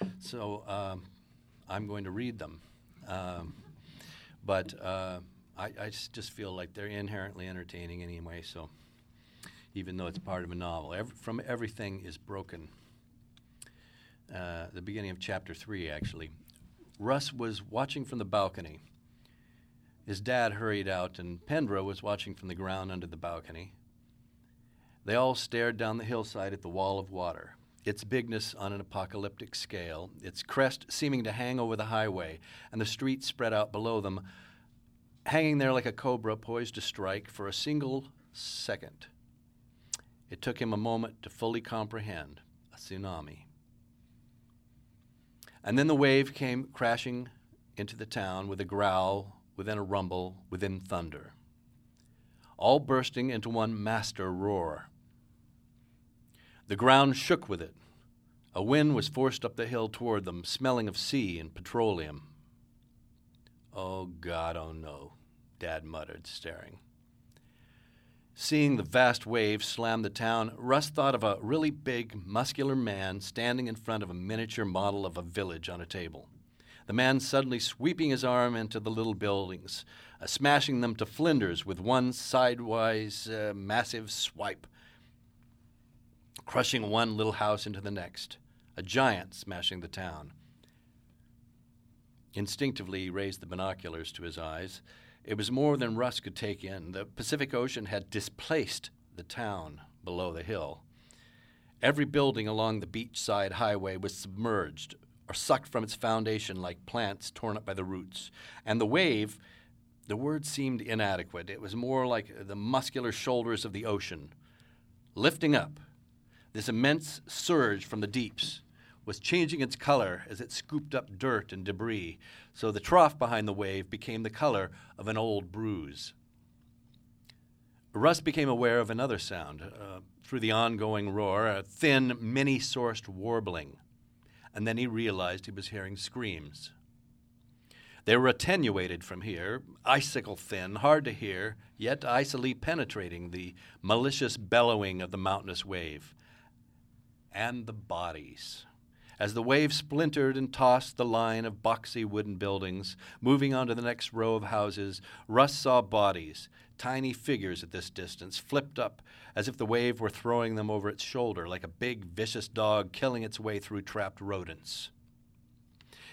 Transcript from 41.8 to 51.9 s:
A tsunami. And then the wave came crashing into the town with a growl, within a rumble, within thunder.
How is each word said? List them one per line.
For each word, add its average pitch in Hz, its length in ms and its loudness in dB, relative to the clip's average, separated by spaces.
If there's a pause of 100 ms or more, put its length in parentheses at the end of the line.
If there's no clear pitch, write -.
A - 40 -20
tsunami. 85 680 -10 (2250)
And 107 140 2
then 143 100 6
the 156 80 6
wave 139 380 6
came 131 380 -4
crashing 123 580 0 (460)
into 101 200 -6
the 92 100 -10
town 95 420 -4
with 98 140 -4
a 98 40 -2
growl, 98 760 2 (140)
within 104 220 -4
a 104 60 -2
rumble, 92 540 -2 (120)
within 95 300 -2
thunder. 85 540 -8 (1200)